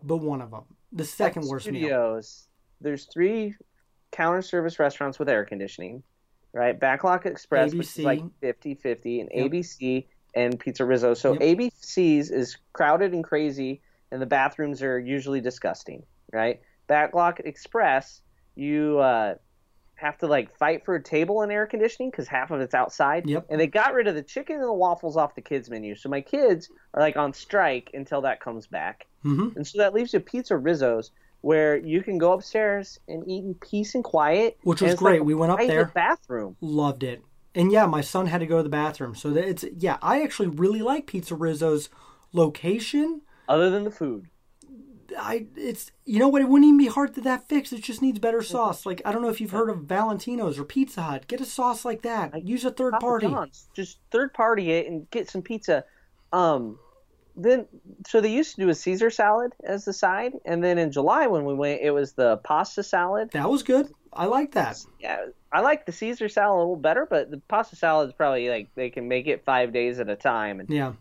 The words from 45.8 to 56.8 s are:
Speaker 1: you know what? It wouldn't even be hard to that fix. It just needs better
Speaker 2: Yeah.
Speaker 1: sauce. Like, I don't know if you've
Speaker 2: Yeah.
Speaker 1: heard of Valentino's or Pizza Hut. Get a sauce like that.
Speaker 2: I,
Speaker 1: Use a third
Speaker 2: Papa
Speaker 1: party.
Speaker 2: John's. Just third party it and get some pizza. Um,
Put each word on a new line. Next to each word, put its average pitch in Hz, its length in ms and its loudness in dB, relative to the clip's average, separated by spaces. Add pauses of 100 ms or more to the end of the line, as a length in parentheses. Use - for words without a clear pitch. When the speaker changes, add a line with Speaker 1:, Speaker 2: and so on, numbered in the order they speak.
Speaker 1:
you 214 140 0
know 262 100 8
what? 277 140 4
It 262 60 2
wouldn't 285 180 10
even 294 120 10
be 285 80 8
hard 277 280 0
to 269 80 -8
that 254 260 -2
fix. 285 240 0
It 226 100 -10
just 226 200 -6
needs 254 160 2
better 226 200 0
Speaker 2:
Yeah. 220 100 -4
Speaker 1:
sauce. 226 380 -2
Like, 185 180 -6
I 208 80 -2
don't 226 100 -2
know 233 60 0
if 220 120 -4
you've 202 120 -6
Speaker 2:
Yeah. 202 60 -2
Speaker 1:
heard 226 120 2
of 190 140 -4
Valentino's 202 720 -2
or 143 60 -6
Pizza 262 380 -2
Hut. 143 240 -6
Get 254 140 -6
a 269 40 -6
sauce 247 400 -2
like 226 180 -6
that. 220 320 -4
Speaker 2:
I, 156 40 -6
Speaker 1:
Use 226 260 -6
a 254 60 0
third 254 220 -2
Speaker 2:
Papa 220 140 2
Speaker 1:
party. 233 200 2
Speaker 2:
John's. - 480 -6
Just - 240 -10 (120)
third 262 240 0
party 220 380 2
it 165 140 2
and 156 240 -10
get 226 200 -6
some 185 120 -8
pizza. 180 420 0 (480)
Um, 143 460 2 (580)